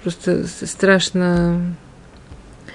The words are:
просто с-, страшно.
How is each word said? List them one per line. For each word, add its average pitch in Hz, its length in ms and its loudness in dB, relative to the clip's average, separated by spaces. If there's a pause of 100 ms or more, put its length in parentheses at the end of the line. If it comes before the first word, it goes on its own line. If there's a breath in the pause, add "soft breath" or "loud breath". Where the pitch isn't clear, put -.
просто 175 440 -2
с-, - 200 -10
страшно. 175 1080 2 (1000 loud breath)